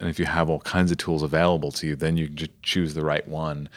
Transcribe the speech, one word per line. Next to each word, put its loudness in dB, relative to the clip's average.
and -2
if -4
you 2
have 2
all 0
kinds 2
of 2
tools 0
available 2
to -6
you, -2
then 0
you -2
just -8
choose 0
the -2
right 0
one -4